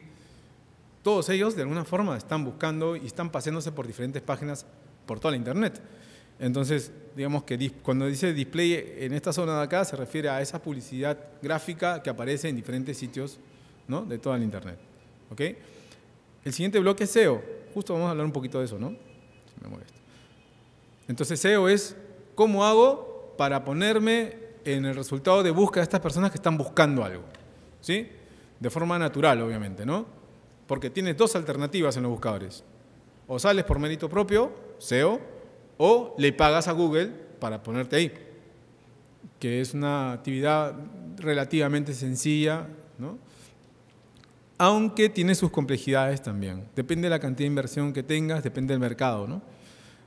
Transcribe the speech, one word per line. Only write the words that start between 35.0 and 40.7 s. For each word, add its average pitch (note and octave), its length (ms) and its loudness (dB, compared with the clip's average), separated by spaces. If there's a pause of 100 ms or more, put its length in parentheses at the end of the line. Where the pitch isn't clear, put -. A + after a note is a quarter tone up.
o A#3 400 6
le C#3+ 160 6
pagas D#3 360 4
a E3+ 40 0
Google E3 360 2 (320)
para G#2+ 220 -4
ponerte B2 340 -4
ahí, E3 160 2 (1300)
que B2 220 -2
es B2+ 140 -4
una C#3+ 380 0
actividad C#3+ 640 0 (420)